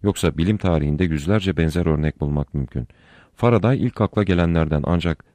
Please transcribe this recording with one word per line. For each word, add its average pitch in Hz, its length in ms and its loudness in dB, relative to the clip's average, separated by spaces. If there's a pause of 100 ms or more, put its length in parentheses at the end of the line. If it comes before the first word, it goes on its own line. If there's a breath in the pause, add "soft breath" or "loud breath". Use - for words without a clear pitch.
Yoksa 90 340 0
bilim 92 200 2
tarihinde 78 460 0
yüzlerce 87 540 -2
benzer 82 280 0
örnek 76 360 0
bulmak 73 320 -4
mümkün. 65 340 -6 (480 soft breath)
Faraday 117 480 2
ilk 120 180 -4
akla 104 220 0
gelenlerden, 85 640 2
ancak 85 380 -2 (120)